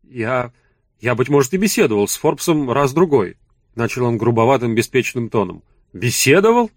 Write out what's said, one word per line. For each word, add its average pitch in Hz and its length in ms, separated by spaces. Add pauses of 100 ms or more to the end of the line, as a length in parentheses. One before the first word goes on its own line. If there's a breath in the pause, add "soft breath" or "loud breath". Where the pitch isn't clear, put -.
"Я, 123 500 (480)
я, 120 140
быть 131 160
может, 143 240
и - 20
беседовал 160 520
с - 80
Форбсом 151 540
раз-другой", 139 680 (400)
начал 117 300
он 117 120
грубоватым, 117 560
беспечным 117 540
тоном. 90 340 (300)
"Беседовал?" 196 840